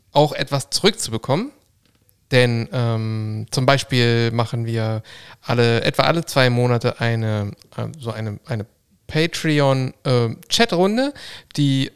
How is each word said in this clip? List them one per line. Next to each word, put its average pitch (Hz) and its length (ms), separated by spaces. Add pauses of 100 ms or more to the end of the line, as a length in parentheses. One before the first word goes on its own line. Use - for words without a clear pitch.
(120)
auch 147 200
etwas 139 380
zurückzubekommen. 175 800 (800)
Denn, 123 420
ähm, 110 760
zum 127 160
Beispiel 120 680
machen 117 340
wir 110 360 (400)
alle, 117 400
etwa - 220
alle 160 200
zwei 131 260
Monate 120 520
eine, 110 500 (240)
äh, 113 100 (120)
so 120 140
eine, 110 340
eine 107 180 (440)
Patreon, 147 840 (120)
äh, 120 260 (200)
Chatrunde. 226 600 (440)
Die 135 400